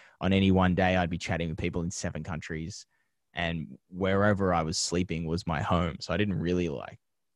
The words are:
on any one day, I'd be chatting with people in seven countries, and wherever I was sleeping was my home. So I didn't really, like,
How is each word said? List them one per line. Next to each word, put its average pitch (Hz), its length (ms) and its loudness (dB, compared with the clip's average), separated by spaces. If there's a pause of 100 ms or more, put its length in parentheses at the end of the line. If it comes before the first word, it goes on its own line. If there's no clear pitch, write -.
(200)
on 92 140 2
any 95 180 6
one 92 240 6
day, 92 220 4
I'd 87 120 2
be 85 80 -4
chatting 82 320 -4
with 78 80 -6
people 87 240 -2
in 85 100 -4
seven 80 320 -6
countries, 82 640 -10 (480)
and 82 440 -6 (120)
wherever 98 640 2
I 82 80 2
was 80 160 -2
sleeping 85 480 -2
was 82 220 -2
my 78 140 -2
home. 87 400 0
So - 120 -6
I 87 40 0
didn't 101 220 0
really, 87 280 0
like, 60 320 -8 (360)